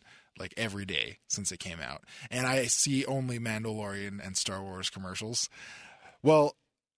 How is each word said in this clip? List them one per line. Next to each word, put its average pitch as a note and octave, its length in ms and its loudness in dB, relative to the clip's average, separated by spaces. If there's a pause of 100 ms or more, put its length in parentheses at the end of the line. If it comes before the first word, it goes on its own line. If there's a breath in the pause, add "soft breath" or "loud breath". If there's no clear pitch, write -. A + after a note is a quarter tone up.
(380 loud breath)
like, F#2+ 180 -10
every G2+ 300 -2
day D#2+ 320 -2 (100)
since - 240 0
it F2+ 80 -10
came E2+ 200 -8
out, C2+ 240 -8 (260 loud breath)
and B2+ 160 0
I C3 200 2
see C3 400 2
only B2+ 340 -2
Mandalorian G#2+ 840 -4
and F#2+ 140 -6
Star F#2+ 240 -2
Wars F#2 300 -6
commercials. F#2+ 580 -4 (720 loud breath)
Well, D3 340 8 (420)